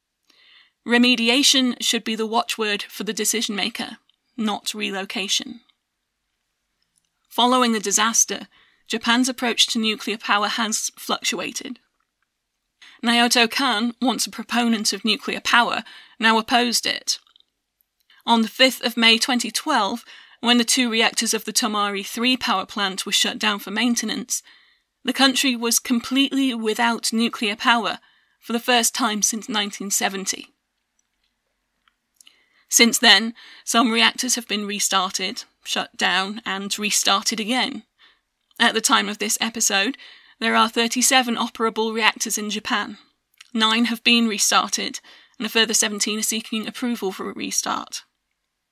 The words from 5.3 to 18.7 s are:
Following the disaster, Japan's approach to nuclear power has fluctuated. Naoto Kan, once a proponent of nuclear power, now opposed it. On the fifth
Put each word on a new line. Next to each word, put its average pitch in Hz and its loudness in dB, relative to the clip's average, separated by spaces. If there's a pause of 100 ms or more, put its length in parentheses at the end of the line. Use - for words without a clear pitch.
Following 247 4
the 220 0
disaster, 214 0 (380)
Japan's 233 2
approach 247 0
to - -4
nuclear 220 -2
power 208 0
has 214 -4
fluctuated. - -6 (1200)
Naoto 233 4
Kan, 240 0
once 240 0
a 202 -8
proponent 226 0
of 202 -6
nuclear - -2
power, - 2 (360)
now 226 4
opposed 240 0
it. - -2 (1080)
On 233 4
the 220 0
fifth 247 2